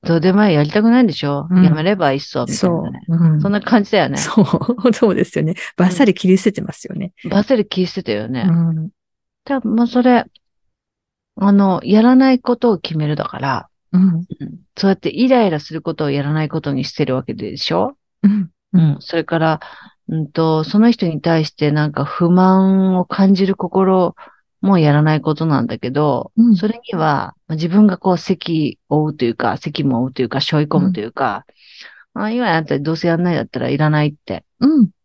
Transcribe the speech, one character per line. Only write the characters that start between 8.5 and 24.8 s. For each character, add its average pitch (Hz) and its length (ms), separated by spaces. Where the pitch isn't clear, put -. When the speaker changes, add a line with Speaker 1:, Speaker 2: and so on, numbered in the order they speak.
Speaker 2:
ん。 165 380
Speaker 1:
多 269 160
分、 - 140
ま 233 80
あ、 240 40
そ 240 140
れ、 247 240
あ 196 160
の、 196 320
や 214 180
ら 247 140
な 262 160
い 254 80
こ 247 180
と 240 140
を 180 80
決 160 180
め 151 100
る 151 80
だ - 100
か - 140
ら、 135 300
Speaker 2:
う 180 40
ん。 180 280
Speaker 1:
う 139 60
ん。 - 140
そ - 120
う - 20
や 190 60
っ - 20
て - 120
イ 240 200
ラ 240 160
イ 190 60
ラ 156 80
す - 140
る 160 80
こ 165 120
と 156 120
を 143 40
や 143 140
ら 147 100
な 156 100
い 147 60
こ 156 120
と 143 120
に 131 100
し - 100
て 151 120
る 127 100
わ 131 80
け - 120
で 110 220
し - 140
ょ？ 202 240
Speaker 2:
う 202 40
ん。 196 220
Speaker 1:
う 185 60
ん。 151 220
そ - 140
れ 165 80
か 165 160
ら、 160 200
う 160 60
ん 151 160
と、 160 320
そ 202 160
の 226 120
人 226 140
に 160 160
対 160 240
し 147 60
て 151 200
な 151 160
ん 147 40
か 143 140
不 170 240
満 190 680
を 180 80
感 196 280
じ 190 120
る 190 100
心 185 600
も 190 180
や 151 160